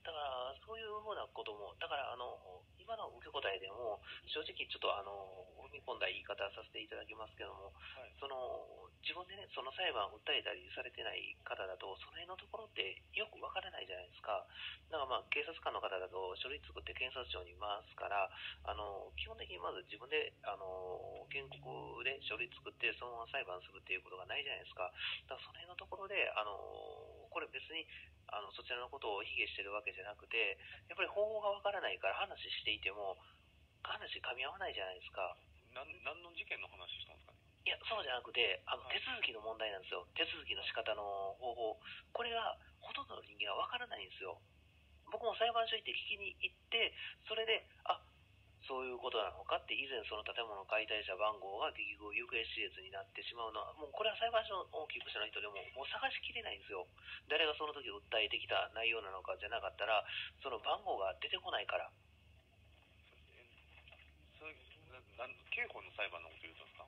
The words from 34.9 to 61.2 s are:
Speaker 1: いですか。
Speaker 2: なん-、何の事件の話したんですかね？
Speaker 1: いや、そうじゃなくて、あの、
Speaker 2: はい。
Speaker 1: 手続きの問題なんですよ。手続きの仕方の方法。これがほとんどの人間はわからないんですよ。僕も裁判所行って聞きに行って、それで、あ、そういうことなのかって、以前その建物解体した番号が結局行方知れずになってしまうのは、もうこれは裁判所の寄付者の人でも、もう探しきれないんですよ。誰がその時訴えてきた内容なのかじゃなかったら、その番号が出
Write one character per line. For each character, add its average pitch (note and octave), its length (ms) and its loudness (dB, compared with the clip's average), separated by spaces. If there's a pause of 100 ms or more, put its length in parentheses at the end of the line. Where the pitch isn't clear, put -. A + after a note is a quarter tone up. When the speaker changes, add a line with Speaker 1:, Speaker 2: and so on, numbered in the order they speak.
Speaker 1:
い F2+ 80 -10
で - 20 -12
す - 80 -10
か。 F2+ 240 0 (400)
Speaker 2:
な B2+ 80 -4
ん-、 C3+ 80 -10 (160)
何 E3 160 -4
の F3 80 -12
事 - 160 -4
件 B2+ 160 -2
の F#2 80 -10
話 F#2 320 -8
し - 40 -8
た D#2 80 -16
ん D#2 40 -20
で - 40 -20
す - 40 -18
か - 80 -20
ね？ - 40 -20 (280)
Speaker 1:
い - 40 6
や、 - 80 2 (120)
そ A3 80 4
う G3 40 0
じ C#3 80 0
ゃ B2+ 40 4
な A#2+ 80 2
く A#2 80 -10
て、 A2 360 6
あ C3 120 2
の、 B2 80 -8
Speaker 2:
は - 80 0
い。 G3+ 40 6
Speaker 1:
手 G#3 40 2
続 B3 200 2
き - 120 4
の G#3 80 -4
問 A3 160 0
題 - 160 4
な - 40 0
ん F#3 40 -4
で - 60 -8
す F#2 60 2
よ。 F2+ 200 0
手 E3 160 6
続 - 160 -4
き - 80 2
の - 80 -2
仕 - 120 2
方 A2+ 200 4
の G#2 80 0 (400)
方 B2 120 2
法。 A2 260 4 (340)
こ A#3 80 4
れ A#3+ 80 4
が A3+ 240 4 (240)
ほ - 160 -10
と C#4+ 80 0
ん - 80 -6
ど - 80 -6
の - 40 -10
人 G#2 120 -16
間 G#2 160 0
は A2+ 160 4
わ - 20 -4
か - 100 0
ら A#3+ 120 -2
な A2+ 80 -4
い G2 80 -6
ん F#2 40 -14
で - 40 -12
す - 80 -8
よ。 F2 160 -2 (720)
僕 A3 160 2
も G#3 80 6
裁 A#3 160 6
判 A3+ 160 6
所 A3+ 80 2
行 G#3 80 0
っ - 20 -18
て B2 60 0
聞 - 240 0
き G3+ 80 -6
に - 160 -4
行 - 160 0
っ - 20 -20 (140)
て、 A3+ 240 6 (320)
そ A3 80 0
れ A3 120 4
で、 A3 200 4 (160)
あ、 - 160 4 (720)
そ C3 160 2
う - 20 0
い B2+ 60 0
う B2 60 -2
こ B2 120 2
と A#2+ 80 4
な G2 140 4
の F#2+ 100 -8
か D#3+ 140 2
っ - 100 0
て、 - 80 0
以 C3+ 140 0
前 C3 160 0
そ A2 100 -2
の G#2+ 80 0
建 A2+ 240 0
物 G2+ 220 -4
解 A2 180 4
体 G#2+ 160 2
し G2 60 -4
た F#2+ 80 2
番 G#2+ 240 6
号 F#2+ 180 -4
が D3 140 4
結 G2+ 100 -2 (160)
局 G#2 160 -6
行 A#2+ 140 2
方 A#2+ 100 2
知 A2 220 0
れ G2+ 80 0
ず F#2+ 160 -10
に G2 80 -10
な G2 100 -4
っ G2 80 -8
て G2+ 140 -8
し A#2 100 -4
ま A#2 140 -2
う G#2+ 40 -6
の G#2+ 60 -2
は、 G#2 160 -2
も D3+ 140 -8
う - 20 -10
こ G#3+ 140 0
れ A3 60 6
は G#3 100 -2
裁 A3+ 100 4
判 A3 160 6
所 F#3+ 240 -2
の - 160 -2
寄 - 140 -4
付 - 100 -6
者 - 80 -2
の G#2+ 80 2
人 G#2+ 140 -4
で G2+ 80 -4
も、 G3+ 100 -6 (160)
も B2+ 80 -4
う - 60 -4
探 - 240 2
し - 100 0
き - 100 -2
れ A#3 120 -4
な D#3 80 -2
い G#2 60 -6
ん - 20 -12
で - 60 -14
す - 60 -6
よ。 F2+ 140 -2 (400)
誰 D#3 200 6
が D3+ 100 4
そ D#3 100 0
の D3+ 60 -2
時 C3+ 180 -6
訴 G2+ 140 -8 (160)
え G#2 80 6
て A#2+ 100 2
き - 80 -2
た G2 300 4
内 A2+ 120 4
容 A2+ 140 2
な G2 80 -4
の F#2+ 120 -4
か F#2+ 180 0
じ G#2 60 -4
ゃ - 20 -2
な A2+ 120 2
か G2 80 0
っ - 80 -4
た G2+ 100 2
ら、 G#2+ 180 8 (400)
そ C#3 60 0
の A2+ 100 0
番 D#3 240 4
号 D3 140 2
が F#2+ 200 4
出 - 100 -2